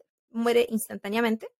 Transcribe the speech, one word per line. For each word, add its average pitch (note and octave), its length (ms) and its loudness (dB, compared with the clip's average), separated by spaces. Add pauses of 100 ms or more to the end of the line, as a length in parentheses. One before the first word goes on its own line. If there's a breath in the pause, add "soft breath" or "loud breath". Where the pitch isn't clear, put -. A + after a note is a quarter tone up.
(280)
muere A#3 400 2
instantáneamente. A3 800 -2 (120)